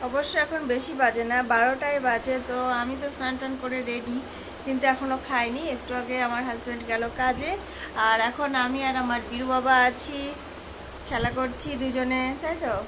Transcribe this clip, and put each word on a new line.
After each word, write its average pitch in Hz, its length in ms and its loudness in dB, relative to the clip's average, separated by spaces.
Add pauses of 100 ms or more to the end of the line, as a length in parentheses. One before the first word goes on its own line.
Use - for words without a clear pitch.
অবশ্য 277 260 0 (120)
এখন 311 160 -2 (120)
বেশি 262 200 -2 (100)
বাজে 233 280 4
না, 247 80 4 (140)
বারোটায় 262 560 4
বাজে। 240 280 2 (140)
তো 247 80 -2 (220)
আমি 247 220 -2
তো 285 40 -4 (100)
স্নান 262 240 -2
টান 269 120 -4 (100)
করে 254 160 -2 (120)
রেডি, 240 280 -4 (460)
কিন্তু 262 280 0
এখনো 262 240 0 (120)
খাইনি। 247 340 0 (120)
একটু - 260 -8
আগে 247 160 -4 (100)
আমার 240 220 -2
হাজব্যান্ড 233 420 -6
গেল 226 120 0 (180)
কাজে, 254 300 2 (560)
আর 226 120 6 (100)
এখন 277 220 -2 (140)
আমি 262 240 0
আর 262 160 0
আমার 240 160 0 (100)
বীরু 247 240 -4
বাবা 254 200 6 (140)
আছি, 285 300 -4 (880)
খেলা 240 300 0
করছি 254 300 -2 (140)
দুজনে, 254 400 2 (200)
তাই 330 220 -2
তো? 233 100 0 (140)